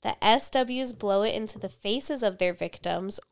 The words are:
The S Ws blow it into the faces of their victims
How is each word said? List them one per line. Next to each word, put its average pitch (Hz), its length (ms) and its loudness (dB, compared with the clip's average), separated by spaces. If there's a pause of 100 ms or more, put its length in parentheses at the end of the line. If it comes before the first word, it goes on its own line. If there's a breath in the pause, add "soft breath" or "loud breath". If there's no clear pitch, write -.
The - 200 -2
S 233 280 6
Ws 254 420 0
blow 202 300 2
it 226 120 2
into 214 260 -6
the 196 80 -6
faces 247 560 -2
of 190 140 0
their 180 140 2
victims 175 680 -4 (120)